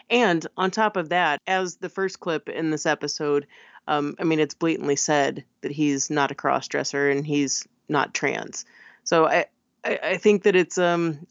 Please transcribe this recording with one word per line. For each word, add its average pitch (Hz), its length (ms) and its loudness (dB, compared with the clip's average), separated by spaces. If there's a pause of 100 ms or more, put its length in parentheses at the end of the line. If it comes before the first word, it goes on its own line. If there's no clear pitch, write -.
And 202 380 2 (100)
on 185 140 0
top 214 260 0
of 160 140 -4
that, 170 360 2
as 185 300 -2
the 180 140 -8
first 190 300 -4
clip 160 280 -4
in 160 220 -4
this 151 160 -2
episode, 147 600 -2 (400)
um, 147 320 -2
I - 60 -4
mean, 160 160 2
it's 151 140 0
blatantly 151 420 -2
said 139 480 0 (160)
that 143 120 -8
he's 143 360 0
not 143 220 0
a 139 40 -6
crossdresser 139 800 -2
and 143 140 -2
he's 143 420 -2 (220)
not 143 240 -2
trans. - 500 -4 (400)
So 160 220 4
I, 160 180 2 (400)
I, 233 180 -2
I 170 140 -2
think 208 280 4
that 196 120 6
it's, 180 220 2
um, 170 520 0